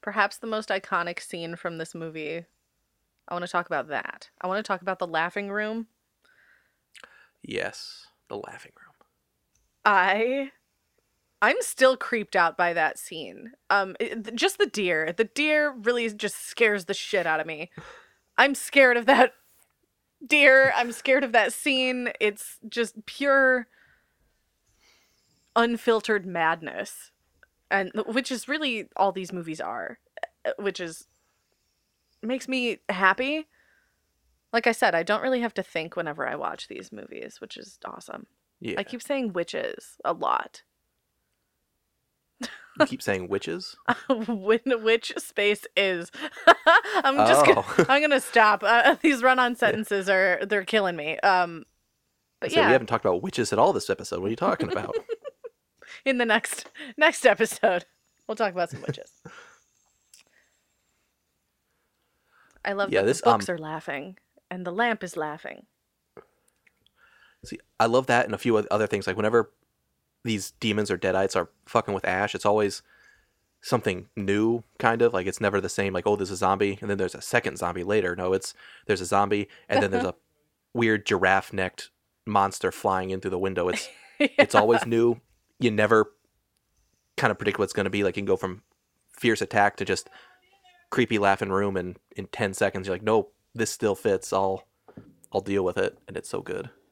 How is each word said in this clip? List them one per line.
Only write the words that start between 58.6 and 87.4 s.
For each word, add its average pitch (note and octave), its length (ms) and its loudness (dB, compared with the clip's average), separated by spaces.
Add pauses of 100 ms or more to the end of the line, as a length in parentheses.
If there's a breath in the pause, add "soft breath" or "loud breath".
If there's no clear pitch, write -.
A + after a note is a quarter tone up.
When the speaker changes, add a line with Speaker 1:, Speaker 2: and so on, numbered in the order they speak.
Speaker 1:
some A#2 120 -12
witches. - 300 -8 (120)
Speaker 2:
<laughs> D#3+ 60 -18 (3250 loud breath)
Speaker 1:
I G3+ 80 -2
love G3 200 -2
Speaker 2:
Yeah, F#2+ 100 4
Speaker 1:
that - 40 4
Speaker 2:
this, - 140 2
Speaker 1:
the A#3+ 100 4
books G#3 180 2
Speaker 2:
um, F3+ 60 -4
Speaker 1:
are E3 40 -10
laughing D#3 580 -10 (340)
and F3+ 160 -10
the F3 60 -8
lamp A3 320 -2
is F3 120 -10
laughing. D#3 500 -10 (1800 soft breath)
Speaker 2:
See, - 140 -14 (200)
I A2+ 80 6
love B2+ 200 4
that C3 180 4
and - 100 -4
a F#2+ 40 -8
few A#2 180 2
oth-, G#2+ 140 2
other G#2+ 160 2
things. G2+ 200 -2
Like, F#2 100 -4
whenever A2 340 2 (720)
these G#2+ 280 -4
demons G#2+ 380 0
or F#2+ 60 0
deadites F#2+ 400 0
are E2+ 140 -2 (160)
fucking A2 260 0
with F#2+ 140 -4
Ash, G2 280 -2
it's - 120 -2
always G#2 340 2 (800 soft breath)
something G2+ 560 -4
new, G#2+ 460 0 (160)
kind A#2 240 2
of. A#2 100 4
Like, F#2 140 -2
it's F#2+ 160 -6
never G2+ 180 2
the F#2 80 4
same, G2 240 -2
like, F2+ 140 -2
"Oh, G#2 100 4
there's G2 140 -4
a F#2+ 60 -8
zombie, G2 440 2
and G#2+ 80 -8
then G2+ 80 -2
there's F#2 180 -4
a - 60 -14
second - 380 -2
zombie F2 260 -4
later." F#2 320 0
No, F#2 160 -2
it's, - 220 -2 (320 loud breath)
there's F#2 160 0
a F2+ 40 -8
zombie, G2+ 420 0 (200 soft breath)
and - 140 2
then F#2+ 80 0
there's F2 140 -2
Speaker 1:
<laughs> - 0 -
Speaker 2:
a F2+ 100 -4 (580)
weird A2 320 2
giraffe-necked F#2+ 840 0 (340)
monster G2 480 0
flying F#2+ 380 -2
in F#2+ 100 -4
through F#2 120 -6
the F2+ 60 -4
window. F#2 300 -2
It's, - 180 -4 (180)
Speaker 1:
<laughs> - 140 -20
Yeah. D4 100 2 (100)
Speaker 2:
it's - 160 4
always G#3 320 6
new. A#2 340 2 (380)
You A#2 120 2
never G#2+ 420 4 (1080)
kind A#2+ 120 2
of G2+ 60 -2
predict G#2 220 -2